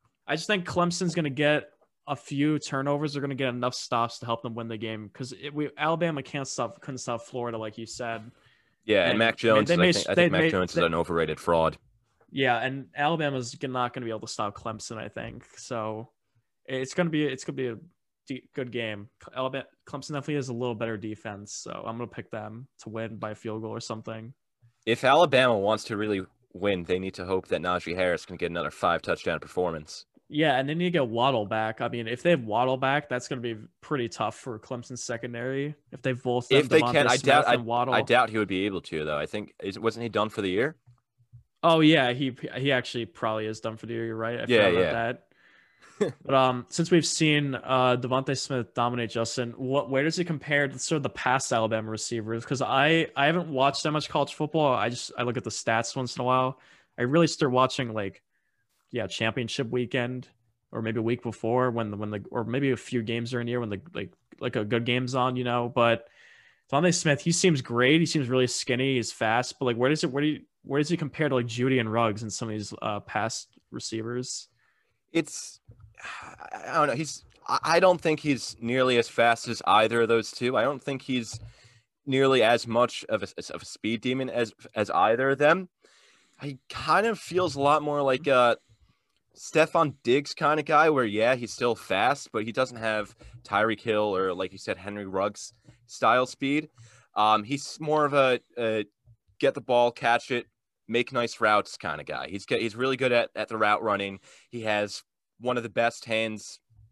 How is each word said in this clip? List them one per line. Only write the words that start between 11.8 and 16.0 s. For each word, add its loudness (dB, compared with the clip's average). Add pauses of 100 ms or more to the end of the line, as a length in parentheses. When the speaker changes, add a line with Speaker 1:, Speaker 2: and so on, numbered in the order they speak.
Speaker 1:
Yeah, 0
and -6
Alabama's -2
g-, -10
not -2
gonna -8
be -6
able -6
to -12
stop -6
Clemson, -10
I -10
think. -12 (140)
So -8 (540)